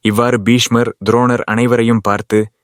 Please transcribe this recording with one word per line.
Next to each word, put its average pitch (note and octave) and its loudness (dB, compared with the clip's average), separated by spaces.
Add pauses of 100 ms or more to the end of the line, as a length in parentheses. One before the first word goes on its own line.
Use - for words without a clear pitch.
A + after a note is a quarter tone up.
இவ்வாறு A2+ 0
பீஷ்மர், A#2 0 (140)
துரோணர் A#2+ 2
அனைவரையும் A#2 0
பார்த்து G#2+ -2 (140)